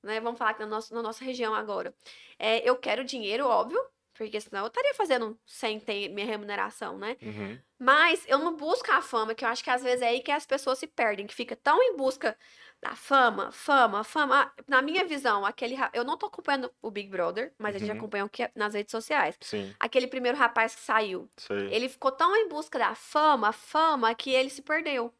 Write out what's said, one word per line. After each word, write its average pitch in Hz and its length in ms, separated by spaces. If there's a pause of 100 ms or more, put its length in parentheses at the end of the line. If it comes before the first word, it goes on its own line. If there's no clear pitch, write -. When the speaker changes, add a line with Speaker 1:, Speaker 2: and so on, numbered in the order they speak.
Speaker 1:
Né? 214 160
Vamos 233 180
falar 220 140
aqui 226 80
na 214 60
nossa, 214 280
na 233 80
nossa 226 220
região 247 300
agora. 208 400 (440)
É, 220 200 (100)
eu 247 80
quero 247 280
dinheiro, 240 420
óbvio, 240 340 (340)
porque 214 260
senão 202 220
eu 214 60
estaria 539 260
fazendo 247 520
sem 214 340
ter 202 280
minha 202 180
remuneração, 202 720
né? 214 240
Speaker 2:
Uhum. 208 360 (220)
Speaker 1:
Mas 311 480
eu 269 100
não 330 180
busco 302 360
a 285 80
fama, 220 340
que 233 100
eu 233 40
acho 247 140
que - 80
às 247 120
vezes 254 200
é 240 60
aí 247 120
que 269 120
as 302 140
pessoas 269 320
se 320 80
perdem, 208 400
que - 80
fica 233 220
tão 311 260
em 480 140
busca 262 400 (440)
da - 140
fama, 240 560
fama, 226 540
fama. 277 380 (140)
Ah, - 120
na 262 140
minha 339 220
visão, 262 400
aquele 233 300
ra-, 262 180
eu 240 120
não 302 120
tô - 100
acompanhando 269 540
o 220 120
Big 202 160
Brother, 190 500
mas 208 160
a 196 40
gente 208 120
Speaker 2:
Uhum. 214 80
Speaker 1:
acompanha 208 260
o 208 40
que 240 160
é - 100
nas 214 200
redes 208 180
sociais. 226 480
Speaker 2:
Sim. 202 400
Speaker 1:
Aquele 247 260
primeiro 247 320
rapaz 233 380
que - 40
saiu, 214 560
Speaker 2:
Sei. 196 360
Speaker 1:
ele 240 160
ficou 262 240
tão 349 240
em 440 120
busca 302 300
da 240 160
fama, 285 580
fama, 285 640
que 262 160
ele 262 200
se 277 120
perdeu. 294 580